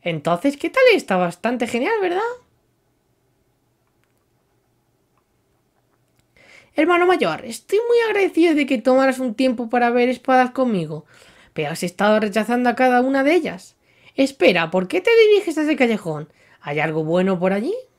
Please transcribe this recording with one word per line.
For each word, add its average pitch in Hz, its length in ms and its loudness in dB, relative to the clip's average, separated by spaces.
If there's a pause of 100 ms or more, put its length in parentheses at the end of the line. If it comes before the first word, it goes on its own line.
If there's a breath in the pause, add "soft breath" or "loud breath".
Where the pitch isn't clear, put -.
Entonces, 175 540 -2
¿qué 330 140 -8
tal 523 120 0 (120)
está? 208 220 -2
Bastante 220 500 -2
genial, 262 340 -4
¿verdad? 370 200 -2 (4000 soft breath)
Hermano 349 320 2
mayor, 220 380 0
estoy 233 420 -4
muy 466 200 2
agradecido 349 480 0
de 294 100 0
que 269 140 -2
tomaras 254 400 2
un 254 160 -6
tiempo 247 340 -2
para 240 220 0
ver 247 180 0
espadas 254 440 0
conmigo, 175 520 -4 (480 soft breath)
pero 151 180 -6
has 175 120 -8
estado 202 380 0
rechazando 226 500 0
a 233 40 -4
cada 247 280 2
una 269 200 0
de 294 120 2
ellas. 185 420 -4 (380 soft breath)
Espera, 170 560 2
¿por 185 180 -2
qué 359 120 -2
te 453 100 0 (180)
diriges 392 300 2
a 311 40 -2
ese 294 140 0
callejón? 180 560 -2 (280 soft breath)
¿Hay 147 200 -6
algo 156 240 -2
bueno 180 340 0
por 185 140 0
allí? 240 220 -4 (240)